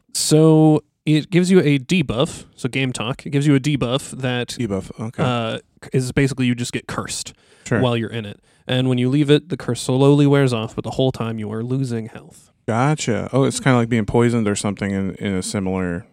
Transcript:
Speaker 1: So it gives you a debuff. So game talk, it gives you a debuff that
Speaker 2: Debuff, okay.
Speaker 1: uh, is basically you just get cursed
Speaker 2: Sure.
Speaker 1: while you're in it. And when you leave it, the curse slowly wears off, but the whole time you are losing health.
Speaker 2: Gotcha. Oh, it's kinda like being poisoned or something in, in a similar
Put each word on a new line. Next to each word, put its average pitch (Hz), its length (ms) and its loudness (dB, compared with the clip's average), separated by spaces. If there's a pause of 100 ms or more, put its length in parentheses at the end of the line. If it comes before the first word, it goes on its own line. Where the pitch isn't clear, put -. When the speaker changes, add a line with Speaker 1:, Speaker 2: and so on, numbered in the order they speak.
(140)
Speaker 1:
So 156 720 6 (220)
it 147 240 0
gives 175 220 2
you 185 80 8
a 143 200 4
debuff. 135 640 -2 (100)
So - 140 -6
game 131 240 -2
talk, 117 320 -6
it 139 60 -14
gives 143 140 0
you 147 100 4
a 135 40 4
debuff 131 520 -2
that 127 380 -6
Speaker 2:
Debuff, 98 500 -6
okay. 113 240 -6
Speaker 1:
uh, 120 360 -4 (320)
is 127 200 -2
basically 131 340 0
you 123 100 0
just 120 160 -6
get - 160 -8
cursed - 460 -10 (340)
Speaker 2:
Sure. 120 140 0
Speaker 1:
while 123 160 2
you're 113 120 -6
in 113 160 -10
it. 101 140 -16 (280)
And 127 220 0
when 127 80 2
you 123 120 2
leave 143 200 2
it, 147 200 2
the 127 80 -6
curse - 240 -6
slowly 139 460 4
wears 139 260 4
off, 110 220 -4
but - 80 -6
the 135 80 -8
whole 131 200 0
time 113 280 -6
you 104 120 -8
are 110 120 -6
losing 120 440 -4
health. - 440 -20 (160)
Speaker 2:
Gotcha. 117 680 0
Oh, 131 100 4
it's 123 160 0
kinda 127 180 4
like 117 120 0
being 113 160 0
poisoned 117 420 2
or 104 80 0
something 101 360 -4
in, 98 240 -4
in 101 180 -4
a 92 100 -2
similar 92 680 -4